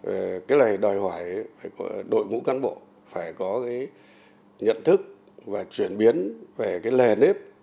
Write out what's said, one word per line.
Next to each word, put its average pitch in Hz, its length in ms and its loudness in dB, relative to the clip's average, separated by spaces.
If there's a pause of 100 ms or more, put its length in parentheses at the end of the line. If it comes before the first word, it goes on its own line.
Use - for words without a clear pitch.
Ờ, 95 440 -4
cái 143 100 4
này 110 180 4
đòi 101 220 0
hỏi 87 240 -4 (380)
phải - 180 -14
có 98 100 -8 (220)
đội 110 140 2
ngũ 107 160 -4
cán 131 200 -4
bộ, 110 200 -6 (300)
phải 85 220 -10
có 95 340 -4
cái 123 200 -8 (760)
nhận 110 240 2
thức 190 320 2 (300)
và 98 240 -6
chuyển 98 280 -4
biến 156 340 4 (240)
về 90 260 -4
cái 117 100 -2
nề 123 240 6
nếp 170 200 4 (260)